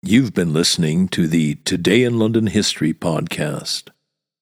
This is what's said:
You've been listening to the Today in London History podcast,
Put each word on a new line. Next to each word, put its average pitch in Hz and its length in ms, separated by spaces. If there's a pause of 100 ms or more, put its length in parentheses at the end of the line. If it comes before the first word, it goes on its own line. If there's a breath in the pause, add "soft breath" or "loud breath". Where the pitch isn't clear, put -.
You've 107 300
been 85 200
listening 82 560
to 85 180
the 78 280
Today 92 480
in 120 160
London 110 280
History 101 460
podcast, - 960 (520)